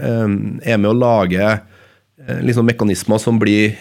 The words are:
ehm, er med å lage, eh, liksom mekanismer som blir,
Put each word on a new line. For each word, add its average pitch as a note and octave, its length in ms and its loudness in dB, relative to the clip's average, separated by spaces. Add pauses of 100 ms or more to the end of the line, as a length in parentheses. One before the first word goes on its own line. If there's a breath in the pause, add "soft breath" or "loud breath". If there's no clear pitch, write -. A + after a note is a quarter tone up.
ehm, A2 640 -2
er A2+ 160 0
med G2+ 100 2
å A#2 60 2
lage, G#2+ 560 2 (720 soft breath)
eh, B2 160 -6
liksom A#2+ 260 0
mekanismer G#2+ 540 0
som A#2 180 0
blir, G#2+ 420 2